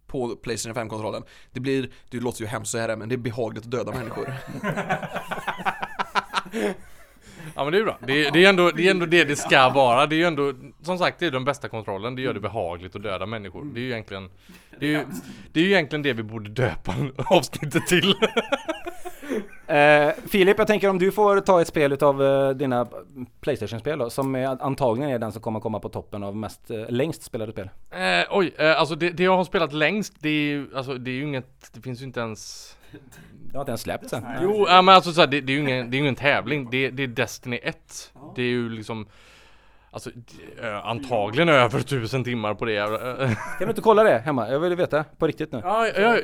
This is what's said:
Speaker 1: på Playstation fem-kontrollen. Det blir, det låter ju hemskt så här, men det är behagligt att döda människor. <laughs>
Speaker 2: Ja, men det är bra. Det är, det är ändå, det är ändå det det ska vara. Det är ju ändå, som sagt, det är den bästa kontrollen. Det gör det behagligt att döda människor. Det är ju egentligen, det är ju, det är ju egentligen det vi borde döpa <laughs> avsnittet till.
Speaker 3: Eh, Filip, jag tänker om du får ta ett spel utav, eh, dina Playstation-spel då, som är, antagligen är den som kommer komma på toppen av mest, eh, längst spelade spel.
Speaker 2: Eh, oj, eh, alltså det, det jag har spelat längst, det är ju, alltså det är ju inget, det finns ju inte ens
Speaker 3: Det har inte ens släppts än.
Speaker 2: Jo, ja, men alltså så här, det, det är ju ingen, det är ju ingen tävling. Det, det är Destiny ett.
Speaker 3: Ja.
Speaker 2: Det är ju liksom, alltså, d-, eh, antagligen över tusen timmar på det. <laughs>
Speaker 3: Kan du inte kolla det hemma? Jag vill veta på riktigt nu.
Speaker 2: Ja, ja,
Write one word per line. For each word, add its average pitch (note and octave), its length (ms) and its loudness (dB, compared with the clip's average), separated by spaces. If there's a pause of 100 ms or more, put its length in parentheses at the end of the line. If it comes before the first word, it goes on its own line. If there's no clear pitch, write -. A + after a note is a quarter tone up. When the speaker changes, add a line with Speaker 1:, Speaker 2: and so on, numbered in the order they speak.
Speaker 1:
på A#2+ 300 -4
Playstation A2+ 380 -8
fem-kontrollen. A2 480 -6 (300)
Det B2 80 -8
blir, C3 300 -2 (200)
det B2 100 -6
låter A#2+ 200 -4
ju A2+ 60 -6
hemskt G#2+ 240 -6
så A#2+ 80 -4
här, A2+ 180 -2
men G#2+ 120 -10
det A#2+ 60 -2
är - 20 -2
behagligt A2+ 480 -6
att A#2+ 60 -12
döda A2+ 220 -4
människor. - 400 -8 (300)
<laughs> G3 120 -2 (2750)
Speaker 2:
Ja, C#3 100 -2
men D3 80 -2
det F#3 60 4
är A3 60 2
bra. F3 220 -4
Det C#3+ 200 4
är, C#3+ 60 0
det E3 120 8
är G3 40 12
ändå, F3 220 6
det E3 160 0
är F#3+ 40 6
ändå F3+ 160 2
det E3 180 6
det C#3 120 -2
ska C3+ 340 6
vara. C3 360 6
Det D3+ 80 -2
är D#3+ 40 2
ju E3 60 2
ändå, C#3+ 280 0 (300)
som F3+ 160 -4
sagt, D#3 200 0
det F3 80 -2
är D#3+ 40 0
den C3 140 -2
bästa C3+ 240 -4
kontrollen. A2 460 -6
Det B2+ 80 -8
gör B2 120 -2
det G2+ 60 -8
behagligt F#2 560 -8
att G2+ 60 -12
döda F#2+ 240 -6
människor. G2 380 -10
Det C3 160 -10
är - 20 -4
ju B2+ 80 -6
egentligen, G2+ 400 -10 (500)
det C#3+ 60 -4
är D3 40 0
ju, D3+ 140 0 (480)
det D3+ 80 0
är E3+ 40 6
ju F#3+ 60 4
egentligen D#3 320 0
det C#3 100 0
vi A2+ 100 -4
borde G#2+ 280 -10
döpa G#2+ 440 -4 (160)
<laughs> B2 160 -6
avsnittet D#3 600 0
till. F3+ 280 4 (1500)
Speaker 3:
Eh, D3 440 6 (180)
Filip, G3 300 6
jag G#3+ 80 4
tänker G3 220 4
om G3 100 2
du F#3+ 140 4
får G3+ 280 4
ta F#3+ 200 6
ett D#3+ 80 2
spel C#3+ 240 2
utav, C#3 320 4
eh, C#3 260 4
dina B2+ 380 0 (520)
Playstation-spel A#2 580 -4
då, A#2 120 -2
som C3+ 240 -2
är, C3 280 -2
antagligen C3+ 480 0
är B2 80 -2
den A2 140 -4
som A2 100 -12
kommer A2 180 -4
komma G#2+ 200 -4
på A2 80 -8
toppen G2+ 340 -10
av G2+ 140 -8
mest, G#2+ 340 -10
eh, A2+ 180 -8
längst B2+ 340 -2
spelade A2 300 -8
spel. G2+ 180 -10 (200)
Speaker 2:
Eh, F3+ 400 0
oj, F3+ 280 2
eh, D3+ 220 4
alltså D#3+ 140 0
det, E3+ 160 0
det F3 120 -2
jag F#3 140 6
har F3+ 80 2
spelat E3 280 0
längst, D#3 460 0
det D3+ 100 -2
är D3+ 40 2 (160)
ju, C#3+ 180 -4 (100)
alltså C3 180 -6
det B2+ 160 -8
är B2+ 40 -4
ju B2+ 100 -4
inget, C3+ 500 -8
det A#2 60 -18
finns B2 200 -10
ju C3+ 40 -14
inte B2+ 160 -8
ens - 560 -10 (720)
Speaker 3:
Det - 60 -6
har C#3+ 60 -4
inte C3 80 -6
ens A2+ 100 -6
släppts - 320 -8
än. B2 120 -6 (180)
Speaker 2:
Jo, G3+ 260 4
ja, F#3 140 8
men F#3+ 120 8
alltså F3 180 6
så D#3 80 2
här, D#3 80 6
det, C#3+ 120 0
det C3 120 -2
är - 20 2
ju D3 60 0
ingen, B2+ 300 -2
det B2+ 60 -2
är - 20 0
ju D3 60 0
ingen C3+ 100 0
tävling. B2+ 560 0
Det, C3 200 -2
det B2+ 120 -6
är C3+ 60 -4
Destiny A#2+ 540 -6
ett. - 520 -12
Speaker 3:
Ja. C3 220 -18
Speaker 2:
Det B2+ 60 -2
är B2 40 0
ju B2 220 -2
liksom, A2 380 -10 (840)
alltså, - 240 -14
d-, A2 540 -16
eh, G#2 180 -8
antagligen A#2 640 0
över C3 320 4
tusen B2 440 -4
timmar A2 300 -2
på A2 100 -6
det. A2 120 0
<laughs> A2 840 -2
Speaker 3:
Kan F#3 80 -2
du - 20 -4
inte A3+ 120 -2
kolla G#3+ 220 8
det E3+ 160 6
hemma? A#2 320 -2
Jag C#3 100 0
vill F3+ 160 0
veta D#3 280 0
på - 220 -4
riktigt D3+ 260 -4
nu. B2 120 -6
Speaker 2:
Ja, A3 220 2
ja, G#3+ 380 4